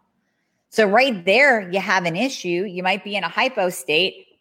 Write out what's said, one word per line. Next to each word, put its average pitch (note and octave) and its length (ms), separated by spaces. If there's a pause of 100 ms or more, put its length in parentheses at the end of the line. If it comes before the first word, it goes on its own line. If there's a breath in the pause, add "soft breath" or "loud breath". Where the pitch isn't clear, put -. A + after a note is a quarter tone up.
(720)
So G#3+ 160
right G#3+ 400
there, A3 440
you F#3 100
have F#3+ 260
an E3 100
issue. F#3 480
You F3+ 180
might F#3+ 220
be G3+ 120
in F#3 80
a E3 40
hypo G#3+ 400
state, F3 580 (140)